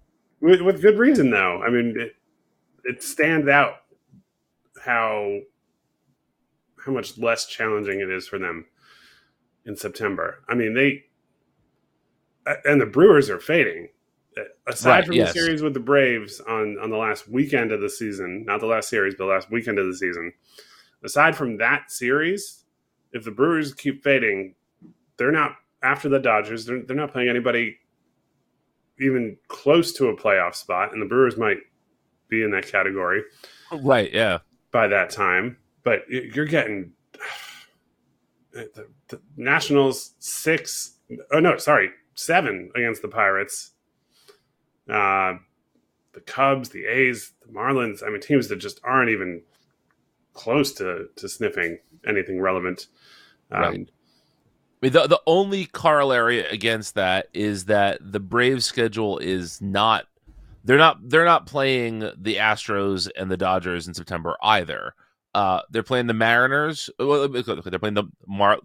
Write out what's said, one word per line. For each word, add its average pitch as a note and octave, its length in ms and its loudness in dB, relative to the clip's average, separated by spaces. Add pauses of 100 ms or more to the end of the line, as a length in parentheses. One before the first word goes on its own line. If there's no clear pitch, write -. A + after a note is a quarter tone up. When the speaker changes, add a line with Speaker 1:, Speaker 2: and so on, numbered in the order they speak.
(420)
Speaker 1:
with, F3 200 6
with F3 200 2
good G#3 180 6
reason, A#3 320 6
though. F#2+ 340 2
I A#2 60 2
mean, A#2+ 260 2
it, A#2 180 -8 (680)
it - 180 -8
stands D#3 460 0
out C#3 300 4 (1080)
how, G#2+ 540 -2 (1500)
how C#3 60 -6
much A#2+ 260 -6
less A#2 300 -2
challenging G#2 540 -4
it F#2 100 -6
is F#2 160 -6
for G2+ 100 -8
them E2+ 280 -8 (1000)
in G#2+ 100 -12
September. F#2+ 720 -6
I A2+ 60 -4
mean, A#2 220 0
they, C#3 300 0 (1400)
a-, C#3+ 240 -2
and D3 100 6
the A#2 60 4
Brewers C#3+ 460 8
are F2 80 -4
fading. G2 500 0 (760)
Aside A#2+ 240 -2
Speaker 2:
Right, F#3 160 6
Speaker 1:
from F3 100 -2
Speaker 2:
yes. E2+ 180 2
Speaker 1:
the E3+ 80 -4
series D#3+ 200 0
with D3 140 -2
the B2 40 -4
Braves A#2+ 640 0
on, G#2+ 400 -4
on A2 80 -6
the G#2+ 80 -4
last G#2+ 320 -4
weekend B2+ 420 0
of G2+ 100 -2
the G2+ 80 -2
season, G2 580 -8
not G#2 140 -2
the A2+ 40 -4
last A2 240 -2
series, G2 240 0
but F#2+ 120 -6
the F#2+ 60 0
last F#2+ 200 0
weekend A2+ 260 -2
of F#2+ 80 0
the F#2 100 -4
season, F2 380 -6 (720)
aside D#3 320 2
from A#2+ 220 -6
that A#2+ 340 -2
series, D#3 720 -4 (480)
if A2+ 140 -10
the A2 60 -10
Brewers D3 440 0
keep - 280 -6
fading, G#2+ 520 0 (640)
they're B2+ 140 2
not, D3+ 200 0 (320)
after C#3 260 -2
the C#3 80 2
Dodgers, A2+ 480 0
they're, A#2+ 160 -8
they're B2+ 140 -10
not D3 180 -6
playing B2 160 0
anybody A#2+ 480 -2 (1200)
even B2+ 380 -2 (120)
close E3 440 2
to C3+ 140 0
a G#2 100 -2
playoff F#2 380 0
spot, F#2+ 380 -4
and A2 80 -6
the G2+ 40 -4
Brewers A#2 320 2
might G#2+ 200 0 (680)
be A2+ 140 -2
in G#2+ 100 0
that F#2+ 160 -2
category F#2+ 540 -2 (500)
Speaker 2:
Right, C3 400 2
yeah. G2 280 0 (320)
Speaker 1:
by A2 160 4
that F#2+ 240 2
time. G2+ 460 0 (260)
But A2 280 0
y-, B2+ 220 -8
you're D3 120 -2
getting A2 480 -4 (200)
<sighs> - 1400 -20
the, G#2+ 360 -18 (220)
the - 120 -16 (160)
Nationals C#3 800 2
six, - 760 -4 (380)
oh D3+ 80 4
no, E3 180 4
sorry, A2+ 340 2 (240)
seven A#2+ 600 -2
against A#2 280 -2
the - 60 -10
Pirates. G2+ 600 -2 (1200)
Uh, G2 460 0 (760)
the F#2+ 120 -20
Cubs, C3+ 420 0
the F#2+ 180 -14
A's, B2 460 -2 (100)
the A2+ 120 -20
Marlins, A2+ 520 -4
I G#2+ 40 -6
mean, G#2 100 -8
teams A#2+ 300 0
that G2+ 80 -6
just G2 260 -14
aren't B2 260 0
even F#2 320 -4 (920)
close C3 400 -2
to, F2+ 420 -8
to G2 140 -14
sniffing F2 500 -4 (260)
anything F#2+ 360 -4
relevant. F#2 460 -2 (600)
Um, - 120 -4
Speaker 2:
Right. F#2+ 80 0
I - 20 -4 (1080)
mean, C3 100 2
the, D3 160 6
the E3 180 4
only F#3+ 420 2
corollary C3 800 2
against G#2+ 500 -4
that F#2 380 0
is G2+ 320 -2
that G2+ 360 2
the G2 180 -8
Braves A#2+ 460 0
schedule A2 540 -2
is F2+ 420 -6
not, G2+ 440 0 (600)
they're B2+ 120 6
not, D#3 200 6 (120)
they're D#3+ 140 6
not E3+ 220 4
playing B2+ 540 -2 (180)
the G2 180 -2
Astros G2+ 800 0
and F#2+ 140 -4
the F#2 60 -2
Dodgers F2+ 500 -2
in F2 60 -12
September E2+ 500 -6
either. D#2 500 0 (400)
Uh, F#2+ 280 0 (100)
they're A2+ 100 -2
playing B2 260 -2
the A#2 60 -2
Mariners. C3 760 2 (100)
Well, C#3 300 2
they're G#2+ 500 -6
playing G#2+ 160 -2
the G2+ 160 -2 (160)
Mar-, G2+ 380 2